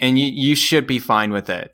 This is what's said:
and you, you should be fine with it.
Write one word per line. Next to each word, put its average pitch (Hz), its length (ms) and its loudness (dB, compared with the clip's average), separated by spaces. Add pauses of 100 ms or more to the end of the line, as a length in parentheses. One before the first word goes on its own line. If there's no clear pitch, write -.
and 127 180 2
you, 139 80 2
you 139 300 0
should 151 320 2
be 127 100 -2
fine 107 320 0
with 101 180 -4
it. 90 260 -6